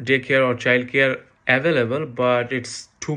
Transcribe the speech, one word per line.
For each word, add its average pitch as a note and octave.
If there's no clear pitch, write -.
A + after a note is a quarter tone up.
ডে C3
কেয়ার C3+
or A#2+
চাইল্ড B2
কেয়ার C3+
available, C3+
but B2
it's A#2+
too D3+